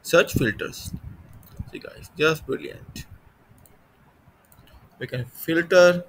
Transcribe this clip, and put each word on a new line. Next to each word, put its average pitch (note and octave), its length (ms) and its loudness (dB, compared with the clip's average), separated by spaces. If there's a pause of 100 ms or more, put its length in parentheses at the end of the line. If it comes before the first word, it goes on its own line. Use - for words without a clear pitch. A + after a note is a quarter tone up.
search - 300 2
filters. - 600 -4 (760)
See - 80 -14
guys, - 360 -18
just D#3 300 0
brilliant. - 640 -10 (1900)
We B2+ 80 -8
can B2+ 180 -6
filter F3 840 4